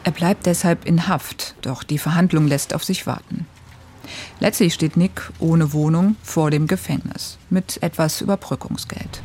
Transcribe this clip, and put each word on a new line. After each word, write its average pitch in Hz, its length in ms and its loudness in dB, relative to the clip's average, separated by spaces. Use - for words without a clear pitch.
Er 180 80 0
bleibt 180 360 0
deshalb 170 400 2
in 165 200 4
Haft, - 540 -4
doch 127 220 -8
die 147 160 -2
Verhandlung 165 480 4
lässt 143 260 0
auf 175 100 -4
sich - 220 -4
warten. - 400 -6
Letztlich 202 340 2
steht 160 240 0
Nick - 320 0
ohne 160 340 4
Wohnung 165 500 4
vor 156 260 0
dem 151 160 2
Gefängnis, - 720 -4
mit - 320 -2
etwas 160 380 0
Überbrückungsgeld. - 1040 -6